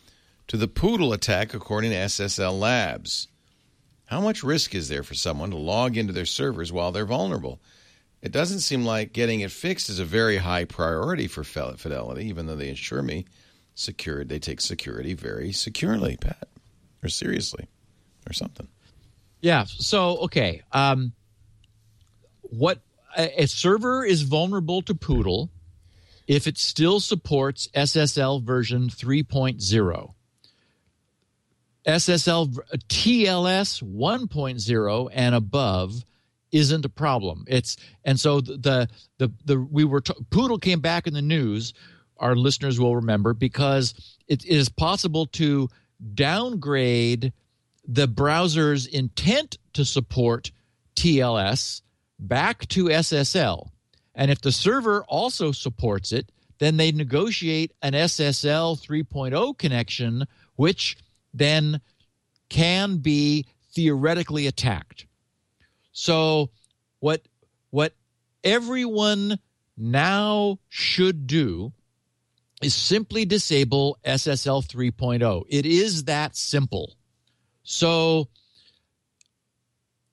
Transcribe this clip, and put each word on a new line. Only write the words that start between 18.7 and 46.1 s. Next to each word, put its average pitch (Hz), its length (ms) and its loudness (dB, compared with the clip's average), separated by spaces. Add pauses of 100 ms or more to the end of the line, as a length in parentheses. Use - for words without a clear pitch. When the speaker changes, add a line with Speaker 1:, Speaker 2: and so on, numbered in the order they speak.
Speaker 2:
Yeah. 156 260 4
So, 180 540 0
okay. 107 500 -2
Um, 131 420 2 (1300)
what 147 400 -2 (340)
a, 165 280 0
a 139 40 4
server 226 560 2
is 180 200 4
vulnerable 175 580 0
to 185 140 -4
Poodle 120 560 0 (760)
if 143 200 2
it 151 100 -4
still 180 420 2
supports 139 760 -2
S 143 200 2
S 151 220 2
L 139 220 2
version 123 500 0
three 135 320 -2
point 131 400 0
zero. 98 540 0 (1700)
S 160 240 2
S 175 180 4
L 165 180 4
v-, 131 140 -4 (300)
T 226 380 4
L 180 200 2
S 190 340 0
one 151 460 -2
point 131 320 -4
zero 110 480 0
and 123 260 2
above 107 680 0 (480)
isn't 151 320 4
a 135 60 -2
problem. 107 580 -2
It's, 127 300 -2 (260)
and 135 160 2
so 143 220 4
the, 127 160 -6
the, 127 320 2 (300)
the, 120 120 0 (140)
the, 139 140 4
we 147 260 2
were 139 160 2
t-, - 120 -4 (180)
Poodle 233 260 4
came 175 220 2
back 165 260 0
in 160 80 -4
the 147 80 -2
news, 120 520 0 (440)
our 123 180 2
listeners 131 440 2
will 120 160 4
remember, 113 400 2
because 135 840 0 (100)
it 139 180 0
is 143 220 4
possible 160 600 0
to 143 420 0 (460)